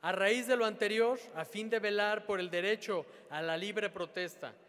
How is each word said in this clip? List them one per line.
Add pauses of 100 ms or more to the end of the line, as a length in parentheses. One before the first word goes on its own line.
A
raíz
de
lo
anterior, (160)
a
fin
de
velar
por
el
derecho (240)
a
la
libre
protesta (160)